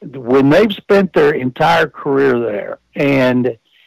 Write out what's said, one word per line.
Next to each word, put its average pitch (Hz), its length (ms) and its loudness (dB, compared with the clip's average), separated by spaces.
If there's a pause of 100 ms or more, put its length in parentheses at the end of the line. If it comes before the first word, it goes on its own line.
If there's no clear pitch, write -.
When 135 480 0
they've 196 240 2 (120)
spent 196 280 0
their 151 180 2
entire 160 560 -2
career 139 520 -2
there 107 400 -8 (160)
and 127 600 0 (300)